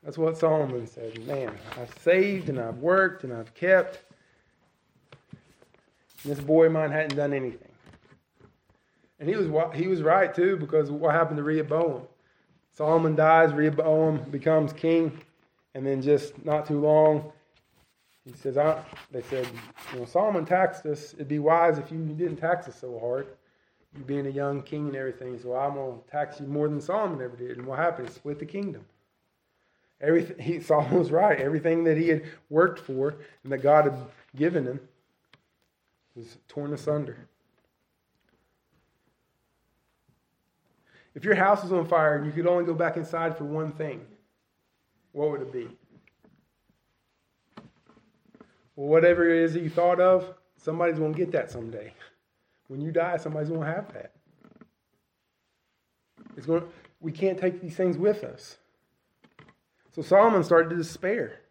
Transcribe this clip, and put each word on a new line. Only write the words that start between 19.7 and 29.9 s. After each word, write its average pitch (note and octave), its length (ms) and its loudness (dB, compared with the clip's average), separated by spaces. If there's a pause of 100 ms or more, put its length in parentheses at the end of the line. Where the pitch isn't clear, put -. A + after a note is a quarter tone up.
"You B2+ 80 -10
know, A#2+ 40 -8
Solomon F#3 400 0
taxed F3+ 400 0
us. D3+ 300 -8
It'd C#3+ 140 -12
be D3+ 100 -2
wise D#3+ 400 4
if C#3 140 -12
you D#3+ 60 -8
didn't D#3 400 -6
tax F3 280 -2
us B2+ 100 -16
so B2 220 -12
hard, B2 300 -6 (680)
you C#3+ 60 -16
being C#3 240 -4
a C3+ 40 -6
young C#3 320 -4
king D3 260 -8
and C#3 80 -6
everything. B2+ 420 -10
So B2 160 -8
I'm C#3 200 -2
gonna C3 240 -8 (120)
tax D3 300 -6
you C#3 80 -10
more D3 200 -2
than D3 120 -4
Solomon F3+ 400 -4
ever B2 160 -10
did." B2 220 -12
And B2 100 -12
what C3 100 -8
happened? D#3+ 300 -4
He - 60 -18
split D3 260 -12
the D#3+ 60 -12
kingdom. G3 380 -10 (1160)